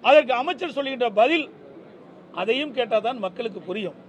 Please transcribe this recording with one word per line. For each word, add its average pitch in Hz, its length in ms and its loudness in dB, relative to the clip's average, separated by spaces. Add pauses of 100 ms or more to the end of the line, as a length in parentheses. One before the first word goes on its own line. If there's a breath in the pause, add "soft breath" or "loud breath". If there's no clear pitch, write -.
அதற்கு 269 320 8
அமைச்சர் 339 360 -4
சொல்லுகின்ற 262 300 -2 (120)
பதில், 294 260 4 (960)
அதையும் 254 360 -2
கேட்டால் 220 300 0
தான் 240 180 -4
மக்களுக்கு 190 420 -8
புரியும். 180 420 -8